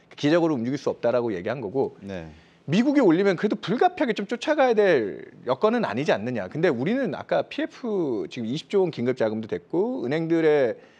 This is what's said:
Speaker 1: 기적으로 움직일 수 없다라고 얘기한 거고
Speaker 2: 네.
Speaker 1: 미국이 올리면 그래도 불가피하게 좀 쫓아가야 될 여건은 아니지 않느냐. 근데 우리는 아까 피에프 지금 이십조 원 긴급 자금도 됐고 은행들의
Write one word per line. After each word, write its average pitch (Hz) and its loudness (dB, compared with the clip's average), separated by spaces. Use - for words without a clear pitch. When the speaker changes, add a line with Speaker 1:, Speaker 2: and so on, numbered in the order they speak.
Speaker 1:
기적으로 160 2
움직일 127 -2
수 - -4
없다라고 120 0
얘기한 101 -4
거고 107 -2
Speaker 2:
네. 92 -10
Speaker 1:
미국이 247 2
올리면 190 4
그래도 - -2
불가피하게 262 0
좀 202 -6
쫓아가야 262 2
될 131 2
여건은 143 0
아니지 143 -2
않느냐. 110 -2
근데 160 0
우리는 180 -2
아까 - -2
피에프 180 -4
지금 117 -8
이십조 170 -2
원 175 0
긴급 127 -2
자금도 110 -2
됐고 220 -4
은행들의 151 2